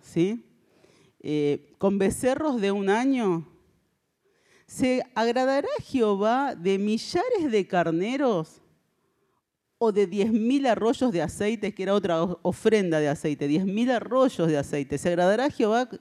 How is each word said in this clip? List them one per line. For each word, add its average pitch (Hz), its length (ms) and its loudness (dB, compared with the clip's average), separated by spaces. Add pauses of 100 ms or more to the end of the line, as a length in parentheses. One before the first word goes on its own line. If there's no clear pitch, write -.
¿Sí? 196 420 -2 (760)
Eh, 147 580 -4
"¿con 196 200 0
becerros 254 640 -2
de 196 120 0
un 196 180 0
año? 220 580 0 (1160)
¿Se 254 360 0 (120)
agradará 262 540 0 (140)
Jehová 226 720 0
de 190 240 0
millares 311 720 0
de 202 160 2
carneros 185 960 0 (1160)
o 220 140 2
de 202 140 2
diez 208 260 -2
mil 247 340 0
arroyos 226 460 0
de 170 100 -2
aceite?", 208 520 -4
que 190 80 -8
era 190 120 0
otra 180 280 0
o-, 175 200 -2
ofrenda 180 580 2
de 151 80 2
aceite, 147 400 -2
"diez 160 160 2
mil 220 260 0
arroyos 233 580 0
de 151 80 2
aceite. 143 420 -4
¿Se 180 100 -2
agradará 190 420 2
Jehová 240 380 0 (120)